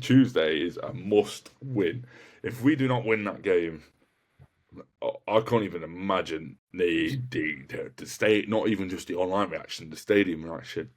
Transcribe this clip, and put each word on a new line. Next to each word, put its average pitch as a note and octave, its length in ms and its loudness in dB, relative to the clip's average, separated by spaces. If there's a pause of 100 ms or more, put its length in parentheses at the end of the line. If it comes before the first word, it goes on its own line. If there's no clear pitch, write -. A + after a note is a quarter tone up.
Tuesday F2 600 6
is E2 180 -2
a D2 140 -10
must G2+ 580 0 (100)
win. A2 460 -2 (360)
If A#2+ 200 -8
we D3 140 6
do C3 120 0
not B2 160 2
win A2 200 2
that F#2+ 180 -4
game, E2+ 400 2 (1200)
I, - 80 -2 (180)
I G#2+ 120 4
can't A2+ 240 0
even F2 180 -8
imagine E2 760 -4 (140)
the, E2+ 480 0 (100)
the, D2 680 -8
the - 100 -14
sta-, G#2+ 420 2
not G#2 200 0
even G2 200 0
just F2+ 200 -8
the F2 80 -6
online F#2 340 0
reaction, D#2+ 400 -10
the D#2 60 -12
stadium F#2 480 2
reaction. E2 520 -10